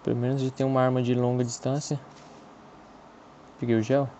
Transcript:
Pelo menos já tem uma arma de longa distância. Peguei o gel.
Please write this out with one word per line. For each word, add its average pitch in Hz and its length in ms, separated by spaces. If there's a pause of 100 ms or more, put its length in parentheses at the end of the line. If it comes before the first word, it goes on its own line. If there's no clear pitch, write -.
Pelo 120 140
menos 127 240
já 131 80
tem 135 160
uma 131 160
arma 127 200
de 123 120
longa 123 300
distância. 135 560 (1600)
Peguei 117 160
o 113 60
gel. 131 280 (100)